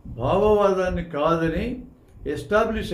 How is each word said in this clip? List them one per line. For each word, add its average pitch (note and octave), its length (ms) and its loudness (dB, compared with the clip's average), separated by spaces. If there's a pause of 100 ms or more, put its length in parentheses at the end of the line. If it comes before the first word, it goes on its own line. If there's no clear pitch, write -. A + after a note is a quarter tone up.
భావవాదాన్ని F#3 960 2 (140)
కాదని E3 480 0 (680)
ఎస్టాబ్లిష్ G#3+ 600 -2